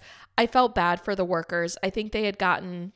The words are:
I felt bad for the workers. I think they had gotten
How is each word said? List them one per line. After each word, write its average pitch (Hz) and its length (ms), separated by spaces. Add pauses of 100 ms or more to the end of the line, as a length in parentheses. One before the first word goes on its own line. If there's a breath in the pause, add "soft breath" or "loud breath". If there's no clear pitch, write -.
(380 loud breath)
I 233 80
felt 247 300
bad 175 260
for 208 140
the 185 100
workers. 175 560
I 190 80
think 214 220
they 214 140
had 202 120
gotten 180 580